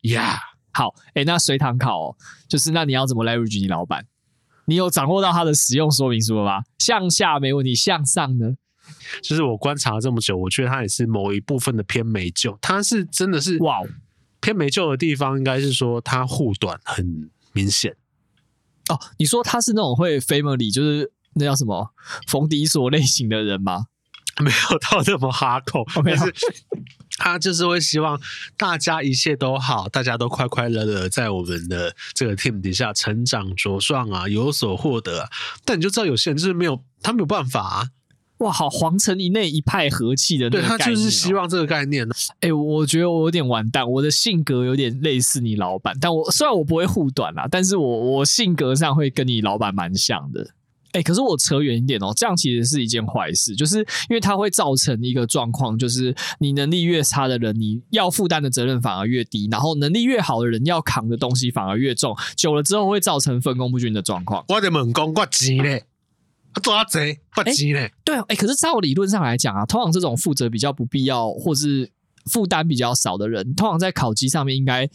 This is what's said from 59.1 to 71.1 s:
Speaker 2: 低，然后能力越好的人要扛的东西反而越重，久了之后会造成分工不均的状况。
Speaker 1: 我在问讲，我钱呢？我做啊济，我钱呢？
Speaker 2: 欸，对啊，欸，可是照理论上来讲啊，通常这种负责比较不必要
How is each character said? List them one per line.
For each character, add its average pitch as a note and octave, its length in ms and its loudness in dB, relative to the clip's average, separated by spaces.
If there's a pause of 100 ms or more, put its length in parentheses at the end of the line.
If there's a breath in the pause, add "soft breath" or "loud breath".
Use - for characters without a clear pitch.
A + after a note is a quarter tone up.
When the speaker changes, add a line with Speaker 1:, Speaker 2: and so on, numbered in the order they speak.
Speaker 2:
低， G#2 260 -4
然 A2 100 0
后 D#3+ 140 0
能 D3 180 0
力 A#3 120 2
越 B3 160 2
好 A#2 200 -2
的 A#2+ 60 0
人 A#2 180 0
要 E3 160 2
扛 A2+ 280 -2
的 A#2 80 0
东 B2+ 180 -2
西 B2+ 160 0
反 G#2+ 160 -4
而 G2 100 -2
越 C3 160 2
重， A2+ 240 -2 (200 loud breath)
久 D#3 180 2
了 D3 80 2
之 F#3+ 140 0
后 G3+ 120 2
会 G3+ 120 0
造 E3 180 0
成 C3 240 0
分 B2+ 160 -2
工 B2+ 140 -2
不 B2 80 0
均 A#2+ 120 0
的 G#2 80 -2
状 F2+ 240 -4
况。 F#2+ 220 -4
Speaker 1:
我 G#3 140 2
在 F#3+ 100 2
问 C3+ 220 2
讲， D#3 200 2
我 G3 140 2
钱 C3 320 0
呢？ C3+ 220 0 (720)
我 G3+ 60 -4
做 G#3 140 0
啊 G#3+ 80 4
济， A3 160 -2 (380)
我 G#3 80 2
钱 D3 300 0
呢？ C#3+ 60 0
Speaker 2:
欸， A2+ 120 -6 (100)
对 D#4 140 0
啊， A3+ 120 -2
欸， A3 60 0
可 G3+ 140 0
是 C#4 80 0
照 D#4+ 220 2
理 D3+ 160 0
论 F#3+ 120 2
上 G3 160 2
来 A#2+ 140 2
讲 A2+ 180 0
啊， G2+ 120 -2
通 A3 160 0
常 E3+ 100 2
这 F3+ 80 4
种 C#3 160 0
负 D#3+ 180 0
责 B2+ 140 0
比 A2+ 100 -4
较 C#3 140 0
不 B2+ 140 -4
必 C3+ 180 0
要 A#2+ 260 0